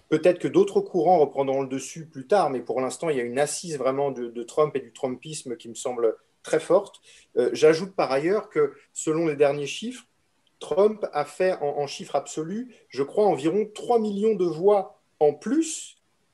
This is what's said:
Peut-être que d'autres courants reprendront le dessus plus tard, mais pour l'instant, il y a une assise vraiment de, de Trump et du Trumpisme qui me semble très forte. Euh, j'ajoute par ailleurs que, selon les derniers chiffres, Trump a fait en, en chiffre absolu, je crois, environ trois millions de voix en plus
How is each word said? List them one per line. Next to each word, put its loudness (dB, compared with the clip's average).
Peut-être 4
que -2
d'autres 2
courants 2
reprendront 2
le -8
dessus -8
plus -16
tard, 4
mais -4
pour -4
l'instant, -4
il -2
y 0
a 0
une -4
assise -4
vraiment 0
de, -6
de -10
Trump 0
et -4
du -16
Trumpisme -8
qui -18
me -16
semble -2
très -2
forte. 0
Euh, 2
j'ajoute 4
par -2
ailleurs 0
que, 0
selon -2
les -2
derniers 2
chiffres, -10
Trump 2
a 0
fait -2
en, -4
en -2
chiffre -8
absolu, -6
je -4
crois, 0
environ 2
trois 0
millions 0
de 0
voix 2
en 4
plus -4